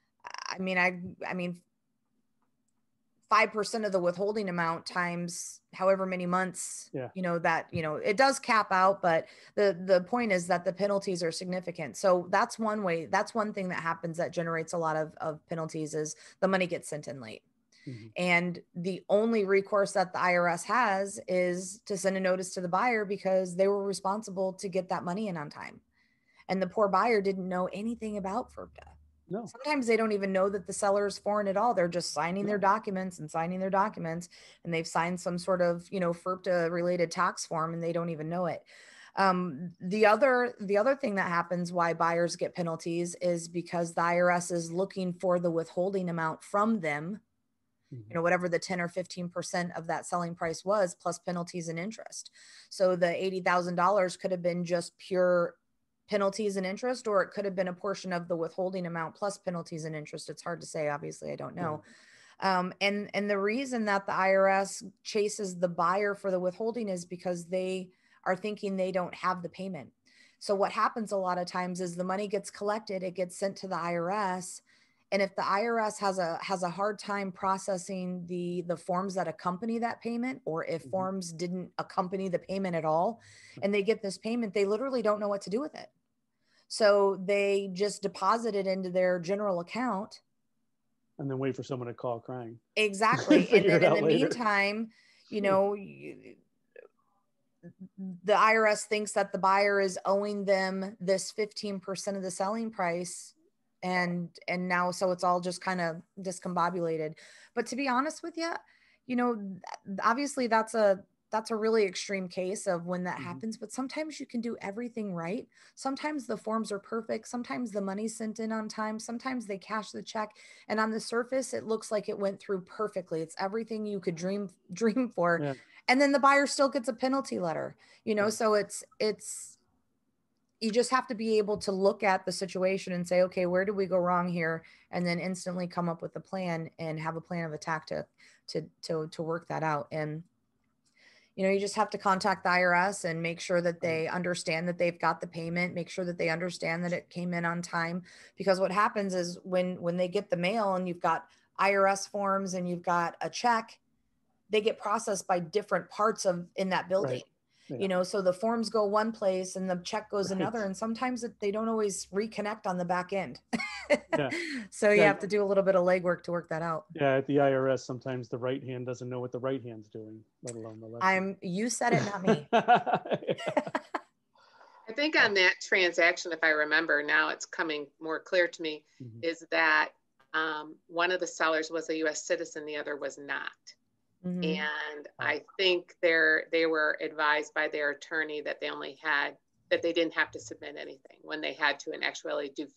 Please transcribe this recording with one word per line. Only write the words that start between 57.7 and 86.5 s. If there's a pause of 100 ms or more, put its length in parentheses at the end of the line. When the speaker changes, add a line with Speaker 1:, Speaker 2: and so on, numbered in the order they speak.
Speaker 1:
portion
of
the
withholding
amount
plus
penalties
and
interest.
It's
hard
to
say.
Obviously,
I
don't
know. (600)
Speaker 2:
Yeah.
Speaker 1:
Um,
and,
and
the
reason
that
the
I
R
S (180)
chases
the
buyer
for
the
withholding
is
because
they (340)
are
thinking
they
don't
have
the
payment. (480)
So
what
happens
a
lot
of
times
is
the
money
gets
collected,
it
gets
sent
to
the
I
R
S. (500)
And
if
the
I
R
S
has
a,
has
a
hard
time
processing
the,
the
forms
that
accompany
that
payment,
or
if
Speaker 2:
Mm-hmm.
Speaker 1:
forms
didn't
accompany
the
payment
at
all, (420)
and
they
get
this
payment,
they
literally
don't
know
what
to
do
with
it. (840)